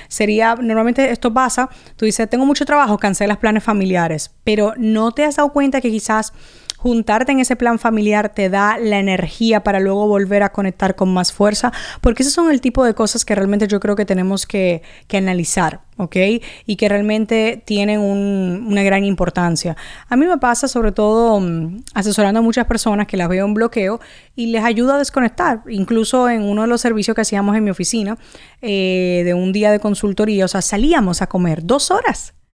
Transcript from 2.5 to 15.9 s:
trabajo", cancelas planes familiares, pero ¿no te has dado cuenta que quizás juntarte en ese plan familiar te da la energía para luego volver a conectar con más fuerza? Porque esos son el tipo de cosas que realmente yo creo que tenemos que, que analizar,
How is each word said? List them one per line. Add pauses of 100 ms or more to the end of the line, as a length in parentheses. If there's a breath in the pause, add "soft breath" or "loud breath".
trabajo",
cancelas
planes
familiares, (140)
pero
¿no
te
has
dado
cuenta
que
quizás (540 loud breath)
juntarte
en
ese
plan
familiar
te
da
la
energía
para
luego
volver
a
conectar
con
más
fuerza? (260 loud breath)
Porque
esos
son
el
tipo
de
cosas
que
realmente
yo
creo
que
tenemos
que, (240 loud breath)
que
analizar, (160)